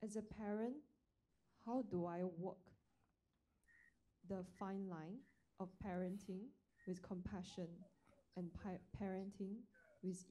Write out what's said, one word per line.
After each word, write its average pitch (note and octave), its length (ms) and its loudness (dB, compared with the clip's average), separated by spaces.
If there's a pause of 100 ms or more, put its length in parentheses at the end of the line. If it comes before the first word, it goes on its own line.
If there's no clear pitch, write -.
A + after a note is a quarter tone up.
As A3 160 0
a G#3+ 40 2
parent, G#3+ 540 2 (880)
how B3 240 4
do F3+ 160 4
I F3 180 4
walk F3+ 360 0 (1700)
the F#3+ 160 0 (160)
fine G3 300 0
line E3+ 300 -4 (400)
of F#3 100 0 (140)
parenting F#3+ 640 0 (400)
with F3+ 140 0
compassion F#3 680 -2 (680)
and F3 180 0
pa-, F#3 260 -2 (180)
parenting G3 580 0 (480)
with F#3 280 0